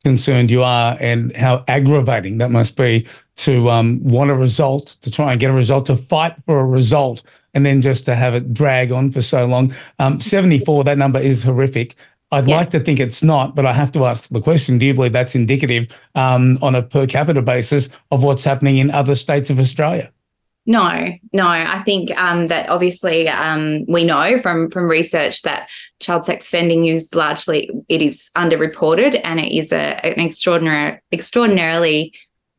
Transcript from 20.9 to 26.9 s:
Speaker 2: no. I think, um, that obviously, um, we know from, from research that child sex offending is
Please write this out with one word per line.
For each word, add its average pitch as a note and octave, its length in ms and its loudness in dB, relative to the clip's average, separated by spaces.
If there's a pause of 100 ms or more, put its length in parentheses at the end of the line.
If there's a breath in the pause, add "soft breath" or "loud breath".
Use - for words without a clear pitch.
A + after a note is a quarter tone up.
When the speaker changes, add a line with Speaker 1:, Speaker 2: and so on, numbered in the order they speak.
Speaker 2:
no. F#3+ 140 2
I E3+ 400 -2
think, F#3 240 -2 (100)
um, E3+ 280 0
that E3 200 -2
obviously, F3 600 -2
um, D#3 580 -4
we E3+ 160 0
know E3 380 2
from, E3 280 -2
from F3 220 -2
research D#3+ 520 -2
that - 280 -8 (300 loud breath)
child E3+ 240 -4
sex - 240 -6
offending E3+ 380 0
is D#3+ 280 -4